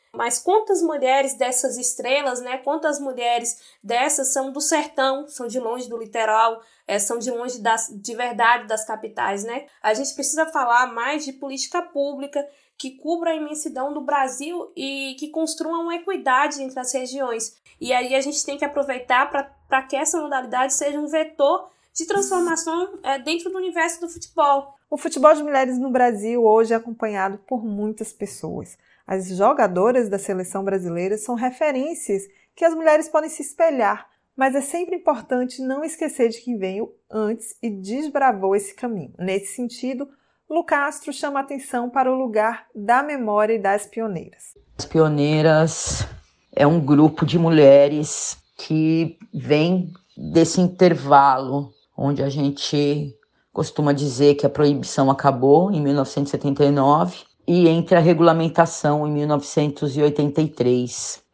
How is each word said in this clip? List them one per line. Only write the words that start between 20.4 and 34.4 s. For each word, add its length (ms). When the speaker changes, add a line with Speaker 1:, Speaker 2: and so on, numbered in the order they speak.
Speaker 1:
seja 260
um 80
vetor 640
de 120
transformação, 960
é, 160
dentro 320
do 80
universo 420
do 80
futebol. 640
Speaker 2:
O 80
futebol 380
de 80
mulheres 360
no 120
Brasil 540
hoje 280
é 40
acompanhado 720
por 160
muitas 500
pessoas. 680
As 220
jogadoras 800
da 100
seleção 440
brasileira 560
são 160
referências 880
que 100
as 100
mulheres 340
podem 200
se 140
espelhar, 640
mas 180